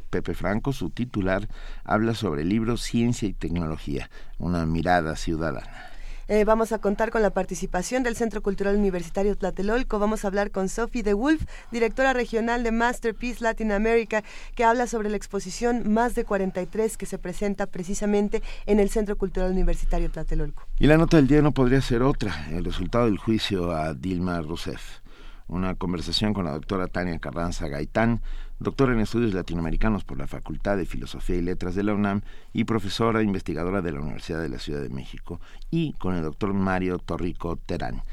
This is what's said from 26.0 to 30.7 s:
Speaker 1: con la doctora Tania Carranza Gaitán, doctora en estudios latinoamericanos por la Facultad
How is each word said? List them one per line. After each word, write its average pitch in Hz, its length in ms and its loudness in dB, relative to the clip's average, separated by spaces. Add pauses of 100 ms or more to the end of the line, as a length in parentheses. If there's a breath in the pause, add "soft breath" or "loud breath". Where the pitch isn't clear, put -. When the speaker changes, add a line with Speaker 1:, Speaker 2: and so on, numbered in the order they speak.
Speaker 1:
con 95 140 -2
la 73 60 -4
doctora 90 360 -4
Tania 90 300 -4
Carranza 80 500 -4
Gaitán, 107 540 0 (380 loud breath)
doctora 123 340 2
en 113 60 2
estudios 110 340 0
latinoamericanos 85 680 0
por 69 140 -8
la 67 100 -4
Facultad 78 520 -2